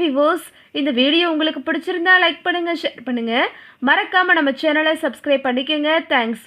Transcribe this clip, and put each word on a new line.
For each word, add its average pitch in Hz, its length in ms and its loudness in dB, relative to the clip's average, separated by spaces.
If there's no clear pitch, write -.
வியூவர்ஸ், 311 460 2
இந்த 294 200 -2
வீடியோ 302 400 0
உங்களுக்கு 311 280 -2
பிடிச்சிருந்தா 339 500 -4
லைக் 330 220 0
பண்ணுங்க, 339 300 -2
ஷேர் - 300 -8
பண்ணுங்க, 240 460 -2
மறக்காம 370 480 2
நம்ம 294 180 2
சேனலை 311 500 0
சப்ஸ்கிரைப் 277 460 -2
பண்ணிக்கோங்க. 294 420 0
Thanks 233 380 0